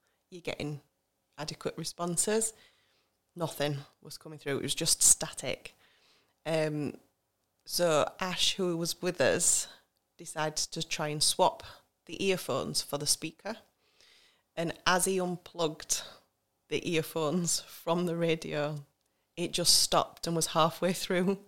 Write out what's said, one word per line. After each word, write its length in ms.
you're 140
getting 380
adequate 380
responses. 760
Nothing 420
was 160
coming 220
through. 180
It 40
was 120
just 280
static. 720
Um, 500
so 420
Ash, 380
who 200
was 240
with 200
us, 480
decided 380
to 300
try 220
and 140
swap 400
the 200
earphones 560
for 160
the 80
speaker. 500
And 180
as 180
he 160
unplugged 840
the 240
earphones 680
from 460
the 100
radio, 680
it 160
just 280
stopped 460
and 100
was 120
halfway 440
through 560